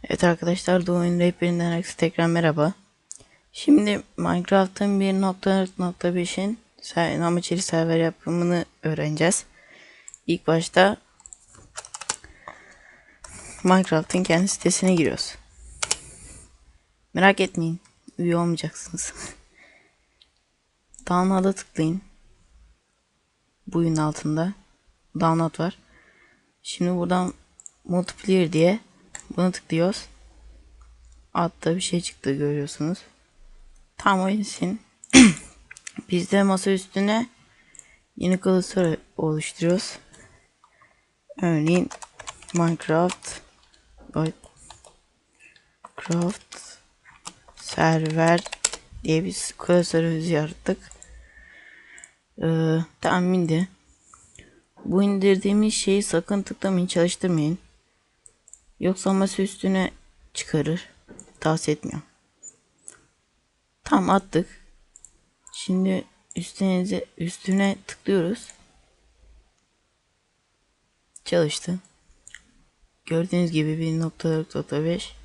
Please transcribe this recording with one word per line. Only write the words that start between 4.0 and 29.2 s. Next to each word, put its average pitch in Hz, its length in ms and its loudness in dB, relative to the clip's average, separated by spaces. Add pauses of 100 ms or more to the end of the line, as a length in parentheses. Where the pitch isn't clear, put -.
Minecraft'ın 190 800 0
bir 196 140 2
nokta 190 380 0
dört 190 280 0
nokta 175 360 -2
beşin 190 440 -4 (220)
ser-, 165 420 -2
ama 170 160 2
içeri 175 220 -4
server 165 360 0
yapımını 170 680 0 (180)
öğreneceğiz. 156 600 -2 (840)
İlk 170 200 -2
başta 180 500 4 (2750)
Minecraft'ın 185 600 2
kendi 180 240 2
sitesine - 480 0
giriyoruz. 143 400 -2 (1800)
Merak 190 260 4
etmeyin, 170 400 -2 (380)
üye 175 200 0
olmayacaksınız. 170 760 -4
<laughs> - 220 -16 (1700)
Download'a 185 460 2
tıklayın. 165 480 -2 (1700)
Bu - 100 -4
oyunun 165 200 2
altında 151 560 -2 (680)
download 165 400 0
var. 170 180 -4 (840)
Şimdi 180 360 -2
buradan 180 360 0 (500)
multiplayer 180 720 0
diye 175 260 4 (580)